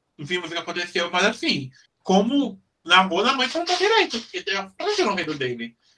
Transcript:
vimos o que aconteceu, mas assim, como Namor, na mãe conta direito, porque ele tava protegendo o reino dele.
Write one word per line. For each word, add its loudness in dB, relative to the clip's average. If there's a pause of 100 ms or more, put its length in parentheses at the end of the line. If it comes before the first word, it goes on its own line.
(180)
vimos -4
o -8
que -4
aconteceu, -4
mas 2
assim, -2 (320)
como 2 (240)
Namor, 4
na 4
mãe 0
conta -2
direito, 2
porque -12
ele -8
tava -4
protegendo 0
o -2
reino -4
dele. -6 (220)